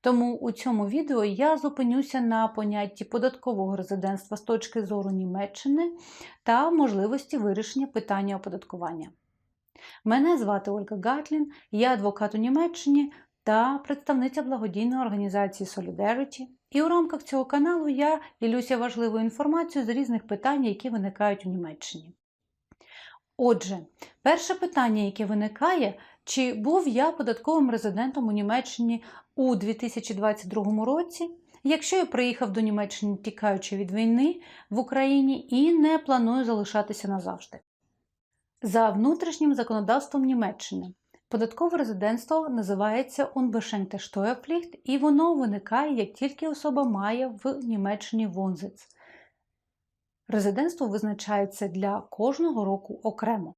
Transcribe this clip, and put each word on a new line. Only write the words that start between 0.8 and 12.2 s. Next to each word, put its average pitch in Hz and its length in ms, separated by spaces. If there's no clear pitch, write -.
відео 262 360
я 254 320
зупинюся 269 640
на 226 280
понятті 208 560
податкового 220 720
резидентства 190 600
з - 40
точки 226 460
зору 196 240
Німеччини 202 840
та 262 280
можливості 269 680
вирішення 214 500
питання 196 500
оподаткування. 175 760
Мене 277 340
звати 202 320
Ольга 202 340
Гатлін, 294 480
я 240 220
адвокат 208 420